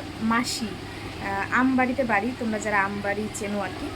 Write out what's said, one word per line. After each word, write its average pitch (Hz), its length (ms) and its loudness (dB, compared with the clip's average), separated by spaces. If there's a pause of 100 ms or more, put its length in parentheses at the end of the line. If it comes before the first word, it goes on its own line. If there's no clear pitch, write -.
(220)
মাসি, 226 440 0
আহ, - 960 -2
আমবাড়িতে 262 440 4
বাড়ি, 226 360 2
তোমরা 220 200 -2
যারা 208 220 2
আমবাড়ি 202 540 0
চেনো 208 240 -2
আর 185 100 -2 (120)
কি। 294 140 -4